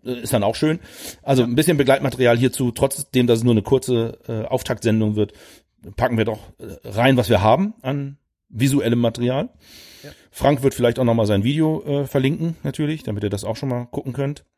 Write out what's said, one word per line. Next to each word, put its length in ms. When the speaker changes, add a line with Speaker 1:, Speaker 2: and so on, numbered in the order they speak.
Speaker 1:
äh, 200
ist 100
dann 100
auch 120
schön. 240
Also 200
ein 140
bisschen 200
Begleitmaterial 600
hierzu, 320
trotzdem, 560
dass 140
es 40
nur 80
eine 80
kurze, 680
äh, 200
Auftaktsendung 680
wird, 180
packen 200
wir 80
doch, 140
äh, 280
rein, 300
was 100
wir 140
haben 400
an 340
visuellem 520
Material. 500
Speaker 2:
Ja. 80
Speaker 1:
Frank 320
wird 100
vielleicht 260
auch 60
nochmal 220
sein 180
Video, 380
äh, 240
verlinken, 560
natürlich, 400
damit 200
ihr 60
das 160
auch 120
schon 120
mal 160
gucken 300
könnt. 320